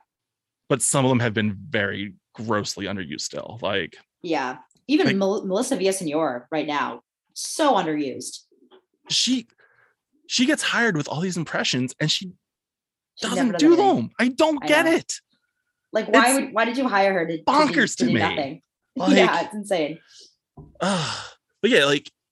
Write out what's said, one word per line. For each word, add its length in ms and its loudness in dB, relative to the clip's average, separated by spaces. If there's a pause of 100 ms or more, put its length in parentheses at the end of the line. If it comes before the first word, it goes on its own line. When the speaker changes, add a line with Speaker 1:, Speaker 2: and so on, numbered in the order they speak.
(680)
Speaker 1:
But 140 0
some 240 2
of 40 4
them 120 2
have 120 0
been 200 -2 (160)
very 460 -4 (180)
grossly 520 -4
underused 360 -8
still. 400 -12
Like 340 -4 (260)
Speaker 2:
Yeah. 360 -4 (320)
Even 180 2
Speaker 1:
like 80 -4
Speaker 2:
Mel-, 300 -2
Melissa 320 -2
Villaseñor 720 -4
right 160 -4
now, 340 -6 (320)
so 420 0
underused. 640 -4 (720)
Speaker 1:
She, 380 -2 (800)
she 180 0
gets 180 2
hired 340 0
with 100 -4
all 140 -4
these 160 -4
impressions 640 -4
and 100 0
she 220 -6 (800)
Speaker 2:
She 120 -6
Speaker 1:
doesn't 100 -2
Speaker 2:
never 160 2
does 80 0
Speaker 1:
do 120 8
Speaker 2:
anything. 220 4
Speaker 1:
them. 140 -2 (100)
I 80 4
don't 340 2
Speaker 2:
I 60 -8
Speaker 1:
get 180 4
Speaker 2:
know. 60 4
Speaker 1:
it. 220 0 (800)
Speaker 2:
Like, 160 -2
why 220 6
Speaker 1:
It's 100 2
Speaker 2:
would, 120 -8
why 120 2
did 120 -4
you 120 0
hire 240 4
her 120 0
to, 120 -4
to 0 -
do, 80 -12
Speaker 1:
bonkers 500 4
Speaker 2:
to 80 0
Speaker 1:
to 40 4
Speaker 2:
do 60 2
Speaker 1:
me. 60 4
Speaker 2:
nothing? 480 -2
<laughs> 300 -20
Speaker 1:
Like 180 4
Speaker 2:
Yeah, 300 4
it's 80 -16
insane. 460 -4 (840)
Speaker 1:
Ugh. 440 -2 (360)
But 100 2
yeah, 140 6
like, 260 0 (200)